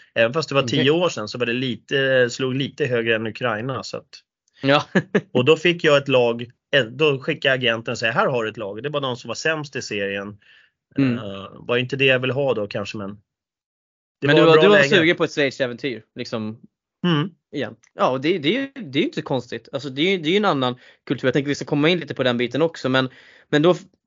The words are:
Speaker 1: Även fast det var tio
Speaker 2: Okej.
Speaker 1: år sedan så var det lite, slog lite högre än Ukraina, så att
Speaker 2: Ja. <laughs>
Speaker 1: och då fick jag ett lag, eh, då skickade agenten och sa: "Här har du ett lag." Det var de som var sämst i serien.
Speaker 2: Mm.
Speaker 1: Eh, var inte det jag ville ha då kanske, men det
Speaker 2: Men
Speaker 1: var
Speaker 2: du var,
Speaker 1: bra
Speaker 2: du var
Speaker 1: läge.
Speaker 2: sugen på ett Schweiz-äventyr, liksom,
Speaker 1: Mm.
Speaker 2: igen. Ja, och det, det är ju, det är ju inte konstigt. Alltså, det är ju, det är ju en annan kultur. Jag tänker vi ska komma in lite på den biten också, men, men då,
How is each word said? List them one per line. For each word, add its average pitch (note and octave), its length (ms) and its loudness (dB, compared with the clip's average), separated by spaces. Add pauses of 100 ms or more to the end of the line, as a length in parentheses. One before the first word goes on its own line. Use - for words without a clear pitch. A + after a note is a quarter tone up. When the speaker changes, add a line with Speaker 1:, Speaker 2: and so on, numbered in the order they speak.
(140)
Speaker 1:
Även A#2 180 2
fast D#3 160 -4
det C#3 60 -4
var C#3 80 0
tio C3 180 -2
Speaker 2:
Okej. C3+ 100 4
Speaker 1:
år E3+ 180 2
sedan G#2+ 200 -6
så B2 100 -10
var A#2+ 80 -2
det A#2 60 -2
lite, C3 800 0
slog C3 240 -4
lite C#3 320 -4
högre A#2 280 0
än A2 120 -2
Ukraina, A#2 560 -4
så - 140 -10
att - 120 -16 (540)
Speaker 2:
Ja. C#3+ 200 4 (100)
<laughs> - 400 -2
Speaker 1:
och B2+ 120 2
då D#3 120 6
fick E3+ 280 0
jag D3 120 6
ett C#3 120 0
lag, A#2+ 340 2 (340)
eh, B2+ 80 4
då C3+ 340 0
skickade C3+ 360 -2
agenten A#2 380 -2
och A2 60 -8
sa: A#2 80 -2
"Här D#3+ 200 2
har B2 180 0
du A2 60 -4
ett - 60 -10
lag." G#2+ 260 -8
Det C#3 60 -6
var D3 120 -4
de B2+ 160 -4
som A#2 120 -12
var A2+ 60 -6
sämst D#3 420 -4
i A#2 60 -6
serien. G2+ 560 -6 (600)
Speaker 2:
Mm. B2+ 200 2
Speaker 1:
Eh, G2 360 -10
var - 220 -4
inte B2+ 200 -2
det C3+ 80 0
jag C3 140 0
ville B2+ 140 -4
ha C3+ 220 -2
då G#2 120 -4
kanske, G#2 320 -10
men G2 120 -10 (1080)
det C3+ 60 -2
Speaker 2:
Men D3 100 4
Speaker 1:
var D#3+ 60 8
Speaker 2:
du E3 40 8
var, E3 80 8
Speaker 1:
bra D#3 80 8
Speaker 2:
du F#3+ 60 8
var G3+ 80 8
Speaker 1:
läge. C#3 120 6
Speaker 2:
sugen E3+ 280 4
på E3+ 80 0
ett C#3+ 100 -2
Schweiz-äventyr, B2+ 680 -4 (160)
liksom, A2 420 -8 (460)
Speaker 1:
Mm. E3 240 0 (220)
Speaker 2:
igen. A#2+ 220 -8 (200)
Ja, F#3 160 0
och C3 100 -2
det, E3+ 180 0
det C#3+ 180 -2
är C4+ 40 -2
ju, C#4 80 -6 (140)
det C#3 160 -6
är - 20 2
ju A#3+ 80 0
inte D#3 140 -8
konstigt. B2 500 -6
Alltså, C#3 180 -8
det C#3 120 -4
är F#3 80 2
ju, G3 80 0
det D3+ 100 -4
är - 20 2
ju F#3+ 60 2
en G#3+ 80 2
annan C3+ 300 0 (320)
kultur. C3+ 200 -2
Jag B2+ 80 4
tänker C#3+ 140 0
vi C#3 60 -2
ska C3+ 100 -8
komma D3 240 0
in F3+ 120 2
lite C3+ 140 -10
på - 80 -4
den B2 160 0
biten B2 240 -2
också, D#3+ 260 -2
men, C3 200 2 (400)
men D3 140 2
då, F3 120 6 (320)